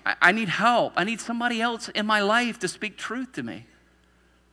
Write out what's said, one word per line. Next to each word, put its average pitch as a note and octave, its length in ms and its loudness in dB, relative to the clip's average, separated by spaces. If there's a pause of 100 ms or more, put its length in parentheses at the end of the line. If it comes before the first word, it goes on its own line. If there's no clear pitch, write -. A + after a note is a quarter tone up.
I, - 160 -2
I F3 120 8
need A3 160 -2
help. F#3 480 2
I F3 80 2
need A3+ 160 -4
somebody A#3 420 -4
else A#3 280 -4
in G#3 160 -4
my G#3+ 140 2
life A3 380 2
to F3+ 100 -4
speak G#3 300 -8
truth B3 340 -8
to C#3 100 -8
me." A2 240 -10 (880)